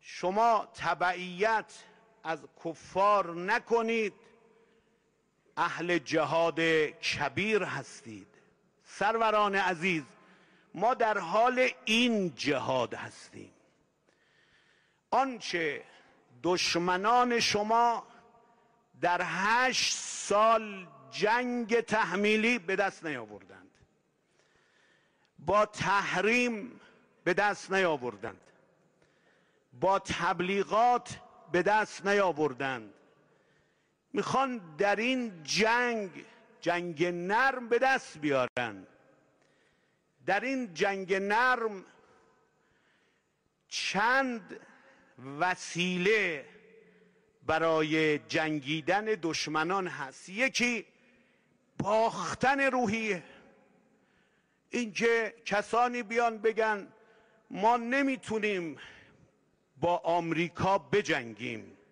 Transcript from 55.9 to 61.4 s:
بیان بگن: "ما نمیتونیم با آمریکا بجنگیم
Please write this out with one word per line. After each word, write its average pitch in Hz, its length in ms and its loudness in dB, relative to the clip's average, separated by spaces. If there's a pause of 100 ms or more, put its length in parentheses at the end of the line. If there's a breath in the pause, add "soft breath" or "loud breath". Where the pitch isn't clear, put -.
بیان 226 340 0
بگن: 214 500 0 (600 soft breath)
"ما 226 280 2
نمیتونیم 214 1000 -2 (1000 loud breath)
با 170 200 0
آمریکا 170 800 0
بجنگیم 123 1000 -4 (140)